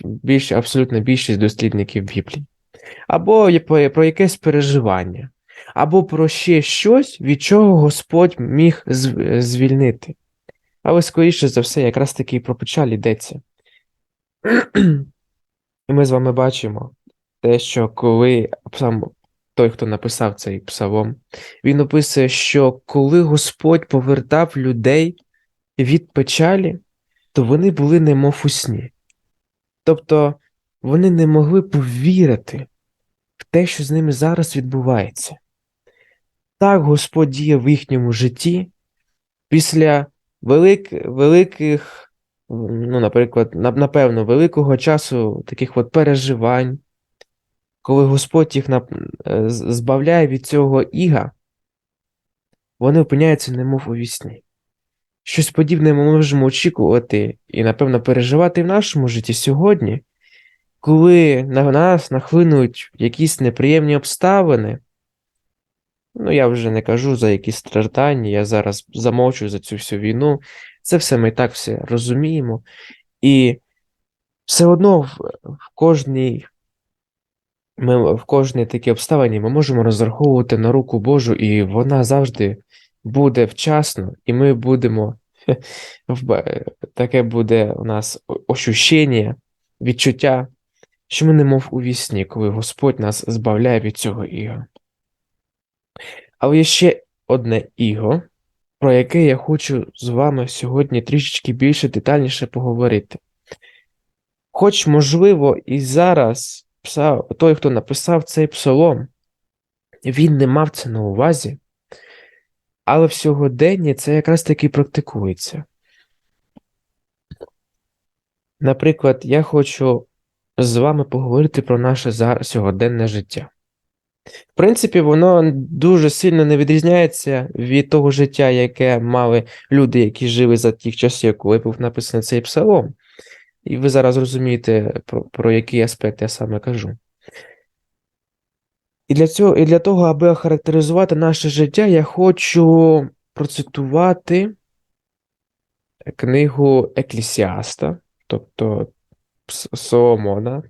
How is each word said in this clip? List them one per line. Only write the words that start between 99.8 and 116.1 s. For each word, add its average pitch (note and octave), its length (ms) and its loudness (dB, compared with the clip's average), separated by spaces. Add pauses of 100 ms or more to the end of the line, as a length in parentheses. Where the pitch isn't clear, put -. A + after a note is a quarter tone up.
з B2 140 -12
вами C3 380 -2
сьогодні B2+ 540 -4
трішечки C#3 520 -4
більше C3+ 360 0
детальніше C3 580 -2
поговорити. A#2+ 720 -4 (1300)
Хоч, G3+ 360 0
можливо, D3+ 800 4
і C3+ 160 -4
зараз C#3 880 0 (160)
пса-, D3 500 -2
той, D#3+ 220 4
хто D3 140 -2
написав C#3 540 -2
цей D#3 240 -2
псалом, C#3 600 0 (1000)
він D3 320 2
не C3+ 100 2
мав D3 220 0
це - 200 -12
на A2 120 -6
увазі, B2 560 -2 (1300)
але D#3+ 200 4
в D#3+ 80 0
сьогоденні D3 800 0
це D3 220 -4
якраз D#3+ 280 0
таки D3+ 260 0
практикується. C#3 920 -4 (3000)